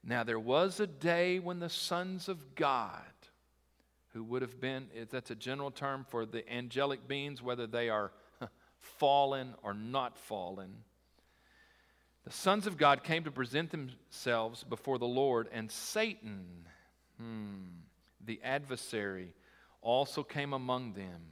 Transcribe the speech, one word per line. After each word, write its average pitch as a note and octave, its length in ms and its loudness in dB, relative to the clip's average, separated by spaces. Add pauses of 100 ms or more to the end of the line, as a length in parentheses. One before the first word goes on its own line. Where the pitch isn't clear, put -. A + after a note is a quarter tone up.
"Now A#2+ 180 2
there A2+ 160 0
was D3+ 400 4
a G#3 80 2
day E3+ 540 2
when F3 180 -4
the E3+ 100 -4
sons F3+ 600 -2
of E3 260 -8
God," B2+ 580 0 (1000)
who A2+ 100 -8
would A#2+ 200 -2
have B2+ 180 -6
been, C3 340 -4
if A2+ 160 -10
that's B2 220 -6
a - 20 -4
general C3+ 380 -4
term C3+ 320 -4
for A#2 200 -2
the A2+ 240 -6
angelic B2 600 0
beings, C#3 340 -4
whether A#2+ 240 -2
they A#2 240 0
are G#2 220 2 (280)
<laughs> A#2 120 -8 (260)
fallen C#3 840 4
or G2+ 120 -2
not A#2+ 420 -2
fallen, F#2+ 680 -8 (1400)
"the - 80 -14
sons G3 360 4
of F#3 100 -2
God C#3+ 260 8
came E3 220 2
to D3 80 -6
present C3 400 -2
themselves A#2+ 920 -2
before B2 360 -2
the A#2+ 100 0
Lord, B2 420 4
and A2 220 -6
Satan," F#2+ 960 -4 (480)
hmm, G#2+ 480 -10 (600)
the A2 180 -6
adversary, A2 920 -2 (460)
also C3 420 2
came C#3+ 300 -4
among B2+ 420 -2
them. F2+ 380 -10